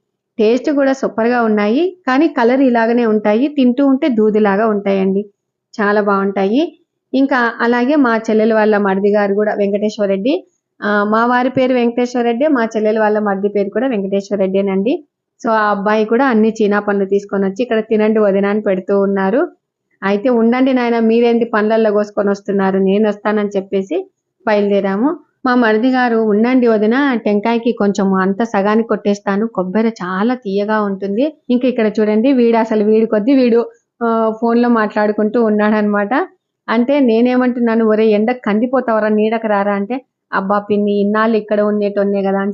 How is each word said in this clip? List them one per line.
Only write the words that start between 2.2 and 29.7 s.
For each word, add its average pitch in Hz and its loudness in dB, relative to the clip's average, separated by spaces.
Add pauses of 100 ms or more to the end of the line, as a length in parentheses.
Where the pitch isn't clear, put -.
కలర్ 262 2
ఇలాగనే 233 2
ఉంటాయి, 214 0
తింటూ 277 2
ఉంటే 269 2
దూదిలాగా 214 2
ఉంటాయండి, 196 0 (540)
చాలా 208 2
బాగుంటాయి. 202 -2 (320)
ఇంకా 262 0
అలాగే 240 0
మా 240 2
చెల్లెలు 220 0
వాళ్ళ 214 2
మరిది 202 0
గారు 202 0
కూడా 214 0
వెంకటేశ్వర 208 -2
రెడ్డి, 208 -2 (360)
ఆ, 208 0
మా 220 0
వారి 247 0
పేరు 254 0
వెంకటేశ్వర 240 -2
రెడ్డి, 233 0
మా 254 2
చెల్లెలు 220 -2
వాళ్ళ 214 2
మరిది 202 -2
పేరు 202 -2
కూడా 233 -2
వెంకటేశ్వర 196 -4
రెడ్డేనండి. 196 -2 (420)
So 233 0
ఆ 214 0
అబ్బాయి 214 0
కూడా 233 2
అన్ని 220 2
చీనా 208 2
పండ్లు 202 -2
తీసుకొని 202 -2
వచ్చి, 190 -4
"ఇక్కడ 226 -2
తినండి 220 0
వదిన" 196 2
అని 202 0
పెడుతూ 196 -2
ఉన్నారు. 196 0 (500)
అయితే, 202 -2
"ఉండండి 247 2
నాయన, 240 0
మీరేంటి 233 2
పండ్లల్లో 220 0
కోసుకొని 208 -2
వస్తున్నారు, 196 -2
నేను 196 2
వస్తానని" 208 -4
చెప్పేసి 196 -6 (360)
బయలుదేరాము. 202 0 (260)
మా 247 0
మరిది 226 2
గారు, 247 0
"ఉండండి 226 2
వదిన, 233 2
టెంకాయకి 226 0
కొంచెం 196 0
అంత 190 0
సగానికి 220 0
కొట్టేస్తాను, 202 -2
కొబ్బరి 214 -2